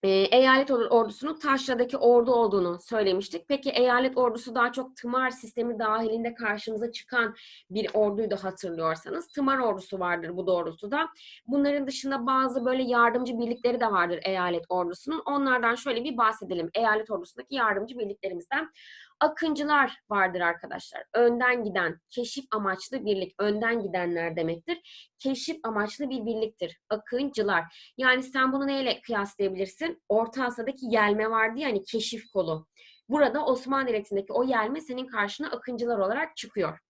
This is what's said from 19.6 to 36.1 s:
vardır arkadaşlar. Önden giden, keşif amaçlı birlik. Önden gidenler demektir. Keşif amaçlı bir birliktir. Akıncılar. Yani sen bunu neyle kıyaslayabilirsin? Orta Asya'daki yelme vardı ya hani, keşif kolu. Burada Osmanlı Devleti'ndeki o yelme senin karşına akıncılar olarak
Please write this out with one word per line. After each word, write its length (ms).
vardır 300
arkadaşlar. 640
Önden 500
giden, 360
keşif 400
amaçlı 540
birlik. 340
Önden 440
gidenler 540
demektir. 840
Keşif 440
amaçlı 480
bir 160
birliktir. 640
Akıncılar. 1080
Yani 260
sen 300
bunu 140
neyle 340
kıyaslayabilirsin? 1080
Orta 360
Asya'daki 420
yelme 440
vardı 300
ya 80
hani, 160
keşif 480
kolu. 340
Burada 360
Osmanlı 440
Devleti'ndeki 440
o 120
yelme 360
senin 260
karşına 440
akıncılar 480
olarak 380